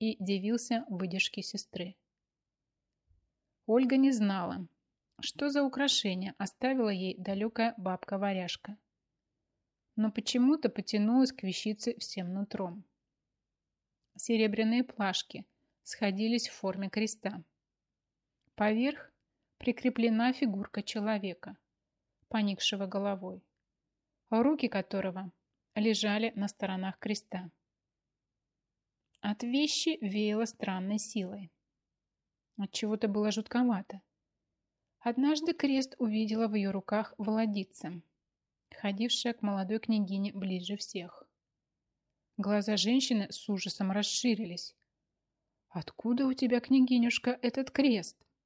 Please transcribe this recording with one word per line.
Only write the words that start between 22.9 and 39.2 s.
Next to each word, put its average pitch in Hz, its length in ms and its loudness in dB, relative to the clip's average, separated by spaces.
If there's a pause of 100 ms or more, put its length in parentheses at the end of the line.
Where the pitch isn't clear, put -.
руки 262 360 4
которого 190 640 -4 (440)
лежали 214 600 2
на 202 120 -2
сторонах 190 500 -4
креста. 185 540 -6 (1700)
От 208 200 -2
вещи 294 580 0
веяло 208 440 0
странной 196 520 -2
силой. 196 540 -6 (1080)
От 196 140 -4
чего-то 214 360 0
было 208 240 0
жутковато. 214 720 0 (1000)
Однажды 294 540 2
крест 269 460 0
увидела 220 480 2
в 208 80 -2
ее 196 160 2
руках 208 480 -2
Володица, 202 800 -2 (720)
ходившая 226 640 -2